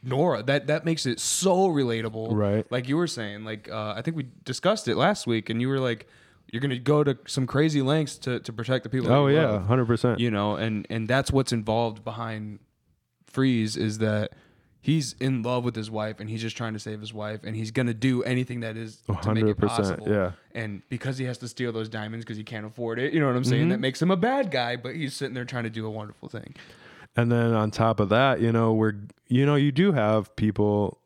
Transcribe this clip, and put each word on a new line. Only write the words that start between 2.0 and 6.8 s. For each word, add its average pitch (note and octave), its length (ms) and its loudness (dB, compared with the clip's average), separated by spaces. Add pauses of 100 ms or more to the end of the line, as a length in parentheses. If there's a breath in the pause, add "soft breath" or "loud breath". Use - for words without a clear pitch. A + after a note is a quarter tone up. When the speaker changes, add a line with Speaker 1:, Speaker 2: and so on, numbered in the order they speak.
Speaker 2:
Right. G#2 400 2
Speaker 1:
Like B2 180 -2
you C#3+ 100 2
were F3 100 0
saying, G#2 360 -8
like, A2 240 -10
uh, G#2+ 280 -6
I A2+ 60 -6
think E3 140 -4
we C#3 100 -6 (180)
discussed F#3 420 -2
it A#2+ 80 2
last B2 320 2
week, A2+ 240 -2
and A2+ 100 -2
you B2+ 80 0
were C3+ 120 0
like, A#2+ 260 -4 (460 soft breath)
"You're A#2 80 -4
gonna C3 200 -2